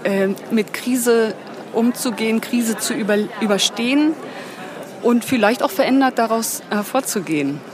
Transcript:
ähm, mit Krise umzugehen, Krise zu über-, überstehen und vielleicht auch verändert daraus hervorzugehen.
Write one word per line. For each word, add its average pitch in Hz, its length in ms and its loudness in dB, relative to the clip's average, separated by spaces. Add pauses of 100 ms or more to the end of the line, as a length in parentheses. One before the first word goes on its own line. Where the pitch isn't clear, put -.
ähm, 196 320 2 (140)
mit 214 240 0
Krise 233 600 2 (380)
umzugehen, 226 680 0
Krise 226 380 0
zu - 160 -4
über-, 208 340 0 (120)
überstehen 240 720 2 (880)
und 240 220 4
vielleicht 233 380 4
auch 285 80 0
verändert 262 480 4
daraus 226 520 0
hervorzugehen. 160 920 -2 (140)